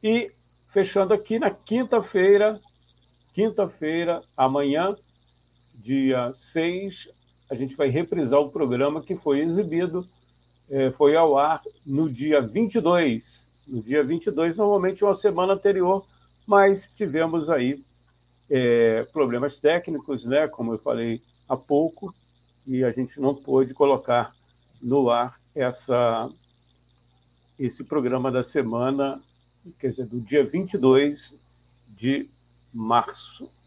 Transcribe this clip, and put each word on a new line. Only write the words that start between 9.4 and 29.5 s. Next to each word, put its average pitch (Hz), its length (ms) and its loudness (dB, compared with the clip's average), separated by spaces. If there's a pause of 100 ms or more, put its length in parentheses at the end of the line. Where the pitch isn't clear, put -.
exibido, 170 680 -4 (640)
eh, 135 200 0
foi 147 260 4
ao 156 220 4
ar 151 240 0 (240)
no 147 240 0
dia 139 320 0
vinte 190 320 -2
e 233 60 2
dois. 160 680 0 (180)
No 120 160 -8
dia 135 200 0
vinte 160 240 -2
e 214 40 -2
dois, 165 240 -2
normalmente 196 480 0
uma 202 120 2
semana 190 400 0
anterior, 196 500 0 (420)
mas 196 480 4
tivemos 160 540 -2
aí, 139 340 0 (680)
eh, 117 600 2
problemas 135 460 -2
técnicos, 147 680 -2
né, 143 220 2
como 117 260 -6
eu 110 40 -6
falei 117 440 -4 (260)
há 131 80 -2
pouco, 160 580 -2 (520)
e 131 180 -2
a 120 60 0
gente 131 280 -8
não 139 160 0
pôde 131 380 0
colocar 127 640 0 (480)
no 127 260 2
ar 120 300 -2 (160)
essa, 123 720 0 (1300)
esse - 260 -6
programa 127 460 -2
da 123 140 -2
semana, 135 800 -4 (560)